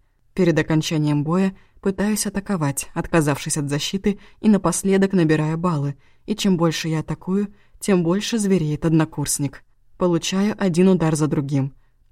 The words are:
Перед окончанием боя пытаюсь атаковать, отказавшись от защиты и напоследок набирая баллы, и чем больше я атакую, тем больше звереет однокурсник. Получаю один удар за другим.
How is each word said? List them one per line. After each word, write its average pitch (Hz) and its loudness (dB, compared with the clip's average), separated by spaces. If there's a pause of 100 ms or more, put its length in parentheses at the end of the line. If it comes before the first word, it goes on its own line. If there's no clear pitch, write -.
(340)
Перед 175 2
окончанием 151 0
боя 190 0 (280)
пытаюсь 202 -2
атаковать, 190 -4
отказавшись 156 0
от 143 -4
защиты 196 -2 (200)
и - 0
напоследок 196 2
набирая 156 2
баллы, 147 -2 (280)
и 214 -4
чем 196 0
больше 165 0
я 160 -2
атакую, 190 -4 (280)
тем 185 2
больше 196 -2
звереет 165 0
однокурсник. 156 0 (320)
Получаю 190 0
один 185 2
удар 165 4
за 151 0
другим. 139 -2 (380)